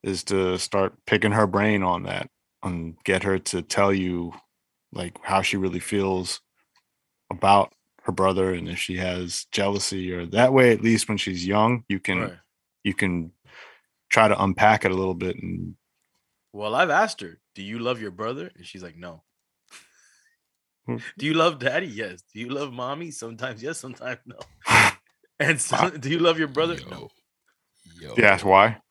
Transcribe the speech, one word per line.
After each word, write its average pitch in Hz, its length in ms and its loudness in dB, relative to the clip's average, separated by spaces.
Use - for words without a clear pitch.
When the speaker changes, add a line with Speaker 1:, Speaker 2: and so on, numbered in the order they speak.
Speaker 1:
is 95 220 -4
to 92 340 0
start 95 360 -2
picking 104 260 2
her 107 140 4
brain 101 360 2
on 90 220 -2
that 92 240 -6
and 85 320 -6
get 92 200 2
her 95 140 0
to 90 240 -4
tell 98 300 0
you, 90 400 -2
like, 90 320 -10
how 98 180 0
she 101 140 -2
really 92 240 -2
feels 95 600 -2
about 98 420 4
her - 100 -6
brother, 92 400 2
and 87 160 -6
if 87 100 -8
she 90 200 -6
has 90 520 -6
jealousy, 98 640 -2
or 87 140 -6
that 117 260 4
way, 127 200 10
at 101 100 2
least 113 260 4
when 107 80 0
she's 90 300 -4
young, 113 420 2
you 98 100 -4
can, 92 220 -2
Speaker 2:
Right. 87 180 -8
Speaker 1:
you 92 100 -2
can 87 380 -2
try 110 180 6
to 98 120 2
unpack 107 440 4
it 92 80 2
a - 20 -2
little 92 200 -2
bit. 87 220 -6
And 87 380 -10
Speaker 2:
Well, 107 240 -6
I've 165 140 2
asked 190 320 0
her, 82 180 -16
"Do 101 80 -14
you 104 180 -10
love 120 200 -4
your 104 120 -10
brother?" 113 420 -10
And 90 120 -20
she's 92 160 -16
like, 85 140 -18
"No." 85 280 -18
Speaker 1:
Hmm. 120 120 -6
Speaker 2:
"Do - 60 -8
you 156 80 -2
love 165 260 0
daddy?" 135 280 -4
"Yes." 101 360 -12
"Do 104 80 -16
you 120 100 -10
love 139 220 -8
mommy?" 139 380 -10
"Sometimes 117 520 -12
yes, 160 180 -8
sometimes 127 460 -12
no." 123 120 -20
Speaker 1:
<laughs> - 240 4
Speaker 2:
And 147 200 2
so, - 160 -2
Speaker 1:
Wow. - 140 4
Speaker 2:
"Do 147 200 -10
you 165 100 0
love 165 180 2
your 156 100 0
brother?" 156 280 -2
Speaker 3:
Yo. - 140 -14
Speaker 2:
"No." - 200 -16
Speaker 3:
Yo. - 180 -14
Speaker 1:
Yeah, 107 140 6
that's 92 140 4
why. 98 360 8